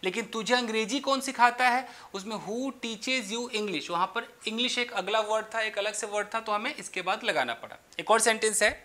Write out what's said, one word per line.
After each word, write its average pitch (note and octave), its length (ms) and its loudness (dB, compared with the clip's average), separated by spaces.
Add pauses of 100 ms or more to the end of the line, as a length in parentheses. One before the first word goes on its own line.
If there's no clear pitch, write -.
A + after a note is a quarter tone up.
लेकिन G3 220 0
तुझे A3 280 0
अंग्रेजी A3 460 0
कौन C4+ 200 0
सिखाता B3 480 4
है, B3 200 0 (260)
उसमें G3 220 -6
who A3 340 -4 (140)
teaches A3+ 480 -2
you A#3+ 180 -6 (120)
English, F3 280 -4
वहाँ F3 160 2
पर A#3 260 -4 (160)
English A#3+ 300 0
एक A#3+ 140 -2
अगला G3+ 280 2
word G#3+ 340 0
था, A3+ 60 0
एक G#3+ 180 -2
अलग G#3 160 -2
से A3 120 -4
word G#3 280 -2
था, A3+ 60 0
तो A3 120 -2
हमें A3+ 220 0
इसके - 280 -8
बाद G3 220 -2
लगाना C3 300 2
पड़ा। - 240 -16 (220)
एक D#3 100 0
और A3 100 8
sentence A3 420 4
है G#3+ 80 6 (140)